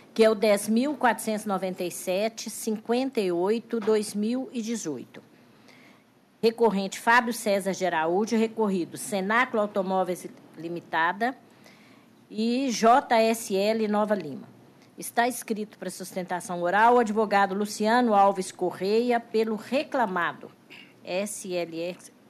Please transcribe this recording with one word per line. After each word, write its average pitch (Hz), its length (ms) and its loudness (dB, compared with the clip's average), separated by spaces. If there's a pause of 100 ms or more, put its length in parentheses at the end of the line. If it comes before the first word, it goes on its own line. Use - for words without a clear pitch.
(140)
que 220 100 4
é 220 60 8
o 220 60 4
dez 202 340 2
mil 254 260 2
quatrocentos 214 500 -2
e - 20 -6
noventa 185 360 -4
e 175 60 -4
sete, 214 600 -4
cinquenta 233 720 -4
e 185 120 0
oito, 214 480 -2
dois 214 340 0
mil 233 400 -2
e 240 80 -6
dezoito. 175 600 -8 (1200)
Recorrente 214 580 2
Fábio 233 340 4
César 196 380 0
de 185 140 -2
Araújo, 175 520 0
recorrido 214 600 -2
Senaclo 220 640 0
Automóveis 190 680 -2 (280)
Limitada 170 800 -2 (920)
e 240 400 -2
J 233 500 6
S 226 360 0
L 214 320 0
Nova 208 260 0
Lima. 151 340 -8 (480)
Está 233 320 -2
escrito 214 520 -6
para 185 100 -8
sustentação 180 720 -8
oral 208 340 6
o 247 40 6
advogado 202 560 2
Luciano 214 580 2
Alves 196 380 4
Correia, 220 680 0
pelo 220 360 -2
reclamado, 208 960 -4 (520)
S 190 500 -6
L 165 280 -6
S 180 300 -10 (180)